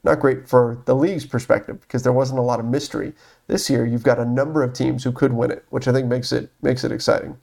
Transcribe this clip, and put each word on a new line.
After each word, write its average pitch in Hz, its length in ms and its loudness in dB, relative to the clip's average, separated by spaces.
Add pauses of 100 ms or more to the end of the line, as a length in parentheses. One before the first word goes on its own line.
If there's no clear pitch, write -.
not 151 160 2
great 131 300 0
for 120 360 2
the 127 100 2
league's 156 320 0
perspective - 540 -2
because 123 200 -6
there 127 100 2
wasn't 131 280 0
a - 20 0
lot 120 180 0
of 113 60 -6
mystery. 123 480 -4 (320)
This - 240 -2
year, 120 160 2
you've 117 160 0
got 120 160 4
a 120 80 -2
number 139 380 0
of 123 100 -2
teams 127 300 -2
who 123 80 0
could 127 220 2
win 117 180 0
it, - 180 -10
which 131 180 -4
I 127 40 4
think 127 160 2
makes 123 240 -2
it, 120 180 -2 (140)
makes 127 200 0
it - 80 -2
exciting. - 520 -2